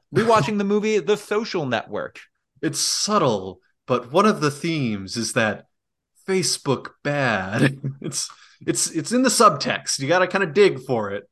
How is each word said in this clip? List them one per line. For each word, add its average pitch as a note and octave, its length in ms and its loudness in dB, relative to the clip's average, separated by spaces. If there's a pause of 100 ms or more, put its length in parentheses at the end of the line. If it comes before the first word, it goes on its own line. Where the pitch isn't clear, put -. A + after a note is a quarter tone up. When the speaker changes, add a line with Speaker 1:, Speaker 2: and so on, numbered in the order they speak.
(140)
Speaker 1:
rewatching G#3+ 440 2
the G3+ 60 -2
movie G#3 340 0
The F#3 180 0
Social G#3 500 -4
Network. G2+ 540 -6 (420)
Speaker 2:
It's D3 180 -4
subtle, A#2 800 0 (260)
but A#2+ 260 -2
one G3 140 6
of F3 140 4
the D3 100 2
themes B2+ 640 -4
is A2+ 180 -4
that G#2+ 320 0 (600)
Facebook E3+ 640 -2 (120)
bad. B2+ 760 0 (120)
<laughs> - 100 -14
It's, - 300 -8 (360)
it's, D3+ 240 -2
it's D#3+ 220 -6
in B3+ 100 2
the C4 60 2
subtext. D#3+ 720 2
You C#3 100 -4
gotta F3+ 180 4
kinda F#3+ 200 0
dig E3 340 4
for A2 300 -2
it, G2+ 220 -6